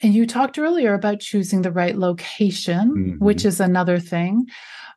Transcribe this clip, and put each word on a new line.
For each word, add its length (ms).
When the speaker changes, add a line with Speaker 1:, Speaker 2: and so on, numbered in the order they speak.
Speaker 1:
and 120
you 120
talked 320
earlier 360
about 260
choosing 420
the 100
right 240
location, 1000
Speaker 2:
Mm-hmm. 300
Speaker 1:
which 200
is 160
another 380
thing. 480